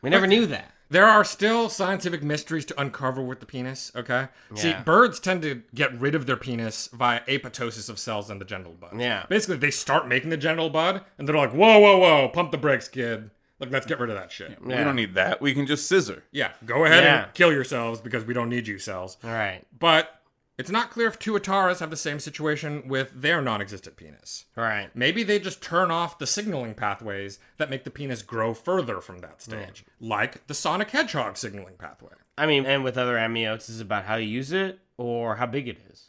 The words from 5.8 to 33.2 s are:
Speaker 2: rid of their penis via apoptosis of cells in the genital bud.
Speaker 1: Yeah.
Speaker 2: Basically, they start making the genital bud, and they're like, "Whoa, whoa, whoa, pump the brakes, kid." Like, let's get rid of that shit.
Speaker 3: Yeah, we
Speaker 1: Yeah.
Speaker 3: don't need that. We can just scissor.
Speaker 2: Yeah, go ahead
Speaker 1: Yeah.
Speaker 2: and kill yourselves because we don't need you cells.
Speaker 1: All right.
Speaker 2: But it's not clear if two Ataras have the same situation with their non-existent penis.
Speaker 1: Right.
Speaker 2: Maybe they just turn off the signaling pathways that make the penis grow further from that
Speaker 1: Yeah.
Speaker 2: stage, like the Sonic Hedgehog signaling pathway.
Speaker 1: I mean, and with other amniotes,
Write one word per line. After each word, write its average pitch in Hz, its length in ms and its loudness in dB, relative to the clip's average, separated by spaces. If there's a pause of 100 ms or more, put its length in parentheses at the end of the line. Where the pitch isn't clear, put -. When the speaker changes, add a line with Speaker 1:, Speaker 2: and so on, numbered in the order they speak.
Speaker 2:
rid 139 160 0
of 147 120 -2
their 127 100 0
penis 117 560 -8
via 120 300 0
apoptosis 123 680 -6
of 107 100 -12
cells 104 300 -6
in 98 100 -10
the 95 60 -12
genital 92 280 -12
bud. 87 260 -14
Speaker 1:
Yeah. 117 300 -2
Speaker 2:
Basically, 190 280 0
they 143 140 0
start 139 380 0
making 131 200 0
the 165 80 -2
genital 160 320 -2
bud, 175 360 -2 (120)
and 143 100 -8
they're 151 100 2
like, 131 160 2
"Whoa, 214 260 10
whoa, 202 200 12
whoa, 156 300 8
pump 170 220 -2
the 160 60 -4
brakes, 135 320 0
kid." 113 400 -6 (340)
Like, 127 100 -10
let's 131 120 -2
get 127 140 -6
rid 120 100 -4
of 104 60 -4
that 92 160 -10
shit. 80 200 -14
Speaker 3:
Yeah, - 100 -18
we 127 120 -6
Speaker 1:
Yeah. 120 100 0
Speaker 3:
don't 135 120 0
need 104 200 -2
that. 95 260 2
We 139 120 0
can 143 120 0
just 143 220 -2
scissor. 117 440 2
Speaker 2:
Yeah, 135 200 -4 (140)
go 127 200 2
ahead 160 180 8
Speaker 1:
Yeah. 139 220 6
Speaker 2:
and - 80 -20
kill 170 180 6
yourselves 120 500 -2
because 117 240 -6
we 120 80 -4
don't 117 160 -2
need 120 180 -4
you 101 120 -8
cells. 92 440 -10
Speaker 1:
All 117 80 -10
right. 104 320 -4 (140)
Speaker 2:
But 160 420 4 (380)
it's - 120 -10
not 220 220 -2
clear 233 160 0
if - 100 -4
two 214 160 -4
Ataras 190 460 2
have 160 100 -6
the 156 80 -10
same 147 220 -6
situation 147 680 -4
with 131 240 -2 (100)
their 156 200 2
non-existent 104 560 -6
penis. - 480 -18 (100)
Speaker 1:
Right. 107 400 -4
Speaker 2:
Maybe 156 280 0
they 208 160 0
just 185 240 -10
turn 175 280 0
off 170 280 -4
the 135 80 -6
signaling 143 480 -4
pathways 101 640 -6 (180)
that 147 140 -4
make 131 140 -8
the 135 60 -10
penis 135 300 -10
grow 113 320 -4
further 120 480 -4
from 90 180 -18
that - 280 -20
Speaker 1:
Yeah. 107 180 -12
Speaker 2:
stage, - 200 -20 (140)
like 110 480 -4
the 147 60 -10
Sonic 180 380 -2
Hedgehog 165 460 -2
signaling 98 400 -12
pathway. - 340 -20 (260)
Speaker 1:
I 151 80 0
mean, 143 200 4
and 135 180 2
with 127 140 -2
other 123 180 0
amniotes, 113 540 -2